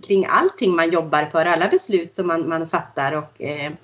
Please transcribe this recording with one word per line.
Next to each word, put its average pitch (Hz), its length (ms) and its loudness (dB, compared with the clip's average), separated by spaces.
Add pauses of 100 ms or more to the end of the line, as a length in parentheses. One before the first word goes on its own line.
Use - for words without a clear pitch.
kring 196 220 2
allting 254 480 2
man 165 140 2
jobbar 151 420 0
för, 160 140 2
alla 175 220 2
beslut 190 460 0
som 180 120 -4
man, 165 220 -2
man 160 200 -4
fattar 147 440 -4
och, 151 300 -8
eh, 147 300 -6 (120)